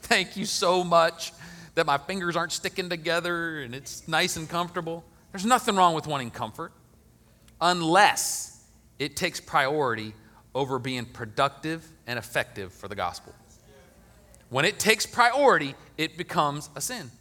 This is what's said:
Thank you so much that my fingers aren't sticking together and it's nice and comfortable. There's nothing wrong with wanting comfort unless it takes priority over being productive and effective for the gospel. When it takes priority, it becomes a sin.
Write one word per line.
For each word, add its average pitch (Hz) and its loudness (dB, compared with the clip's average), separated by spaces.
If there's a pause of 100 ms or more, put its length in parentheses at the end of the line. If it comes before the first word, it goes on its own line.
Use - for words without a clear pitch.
Thank 190 2
you 190 -4
so 180 2
much 170 2 (420)
that 160 2
my 143 2
fingers 175 -4
aren't 170 -2
sticking 180 -6
together 170 -2
and 123 -10
it's - -14
nice 165 0
and 160 -10
comfortable. 170 -6 (280)
There's 190 -6
nothing 233 2
wrong 180 6
with 151 -2
wanting 131 -4
comfort 117 -10 (880)
unless 175 2 (340)
it 139 -6
takes 175 -4
priority 135 0 (420)
over 131 -2
being 123 -4
productive 139 -4 (200)
and 120 -6
effective 107 -6
for - -16
the 104 -10
gospel. 90 -6 (1160)
When 135 0
it 202 0
takes 214 2
priority, 233 4 (220)
it 160 -4
becomes 151 -2
a 143 -10
sin. 185 -8